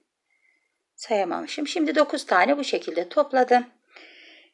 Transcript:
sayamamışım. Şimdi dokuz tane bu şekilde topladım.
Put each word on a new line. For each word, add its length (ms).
sayamamışım. 680
Şimdi 280
dokuz 320
tane 320
bu 60
şekilde 440
topladım. 580